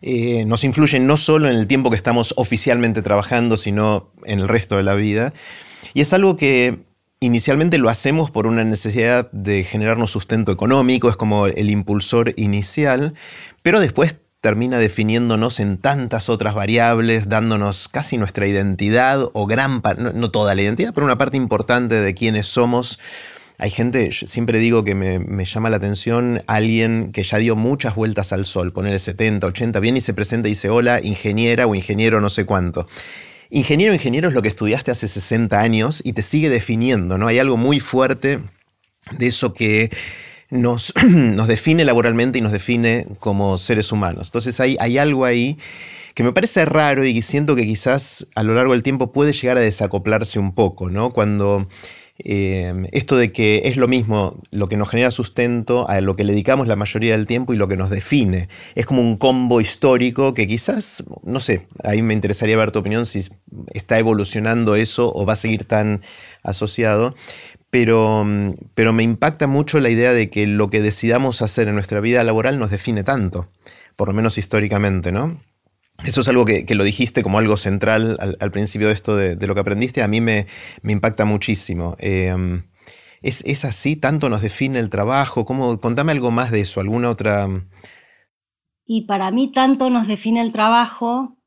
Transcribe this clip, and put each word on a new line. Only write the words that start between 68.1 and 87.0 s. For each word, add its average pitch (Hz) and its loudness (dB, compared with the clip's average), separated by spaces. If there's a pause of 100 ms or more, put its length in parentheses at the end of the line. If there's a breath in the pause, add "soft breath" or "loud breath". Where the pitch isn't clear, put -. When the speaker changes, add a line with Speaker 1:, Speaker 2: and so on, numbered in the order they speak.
Speaker 1:
pero 113 4
me 113 2
impacta 143 0
mucho 143 0
la 127 2
idea 120 4
de 113 2
que 104 0
lo 104 0
que 107 2
decidamos 117 0
hacer 110 0
en 104 -2
nuestra 101 -2
vida 117 2
laboral 113 2
nos 110 -2
define 104 -4
tanto, 95 -2 (480 loud breath)
por 104 -2
lo 98 -2
menos 110 0
históricamente, 101 0
¿no? 143 -4 (640)
Eso 123 -2
es 127 0
algo 123 4
que, 104 0
que 110 -2
lo 98 2
dijiste 113 0
como 95 0
algo 107 2
central 107 0
al, 98 -6
al 101 -4
principio 104 -2
de 107 2
esto 104 -2
de, 95 0
de 98 -4
lo 98 -2
que 101 0
aprendiste. 110 -2
A 107 0
mí 110 0
me, 104 0 (340 loud breath)
me 107 -6
impacta 104 0
muchísimo. 92 -4
Eh, 92 -2 (840 loud breath)
¿es, - -6
es 143 -4
así? 139 -2
¿Tanto 147 0
nos 107 -2
define 131 -2
el 110 -2
trabajo? 123 0
¿Cómo? 127 -2
Contame 127 -2
algo 123 0
más 120 0
de 110 0
eso, 98 -4
alguna 117 -2